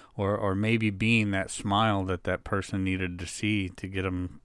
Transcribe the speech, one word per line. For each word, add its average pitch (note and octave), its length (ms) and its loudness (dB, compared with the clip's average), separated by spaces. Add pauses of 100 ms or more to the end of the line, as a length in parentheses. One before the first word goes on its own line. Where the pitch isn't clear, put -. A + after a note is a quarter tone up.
(160)
or, G2+ 200 2
or G2+ 200 0
maybe A2 340 2
being A2 400 2
that F#2+ 220 -2
smile G2+ 540 2
that F#2 180 -2
that F#2 200 -2
person G2 400 -2
needed F#2 360 -2
to F2 80 -8
see G#2 420 -2
to - 180 -10
get F#2+ 160 -4
'em F2+ 420 -4